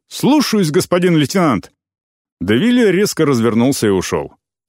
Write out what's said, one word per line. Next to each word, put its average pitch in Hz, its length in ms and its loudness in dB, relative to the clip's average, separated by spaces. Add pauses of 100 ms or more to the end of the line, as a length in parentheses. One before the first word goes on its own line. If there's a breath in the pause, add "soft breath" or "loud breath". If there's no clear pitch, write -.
Слушаюсь, 220 600 0
господин 175 480 0
лейтенант!» 147 540 -2 (680)
Девилли 196 520 2
резко 175 340 0
развернулся 120 640 0
и - 20 2
ушел. 87 460 -2 (340)